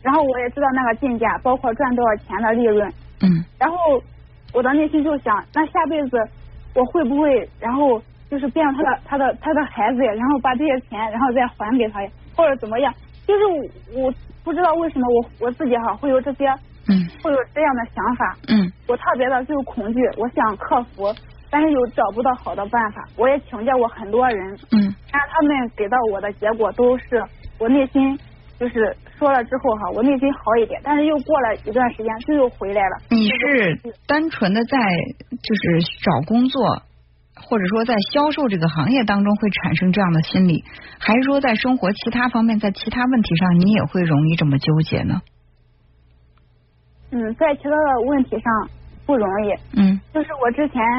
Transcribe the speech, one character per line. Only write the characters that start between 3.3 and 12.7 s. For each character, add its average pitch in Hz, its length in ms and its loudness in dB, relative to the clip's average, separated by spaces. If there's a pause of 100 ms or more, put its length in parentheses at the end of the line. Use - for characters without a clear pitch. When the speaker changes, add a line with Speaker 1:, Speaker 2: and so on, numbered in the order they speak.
Speaker 1:
然 269 100 2
后 339 60 -4 (760)
我 240 100 2
的 254 100 2
内 302 140 2
心 302 160 0
就 294 140 0
想， 214 260 -2 (100)
那 311 120 0
下 - 80 -16 (160)
辈 311 180 -2
子 254 100 -2 (580)
我 254 100 4
会 311 180 0
不 277 160 0
会， 262 280 2 (120)
然 233 120 -6
后 262 300 2 (300)
就 277 80 -4
是 277 80 -4
变 311 180 0
成 269 100 0
他 294 80 -4
的、 269 220 0
他 285 120 -4
的、 269 220 0
他 - 140 -2
的 294 120 0
孩 233 280 -2
子 254 100 0
呀， 220 80 2
然 226 160 -4
后 285 120 2
把 254 160 0
这 294 100 -2
些 262 140 0 (100)
钱， 208 100 -10 (120)
然 226 100 -4
后 262 120 2
再 247 120 2
还 233 320 -4
给 220 120 2
他 208 120 -8
呀， 202 80 -8 (260)
或 330 120 4
者 269 80 2
怎 240 120 -10
么 220 120 -4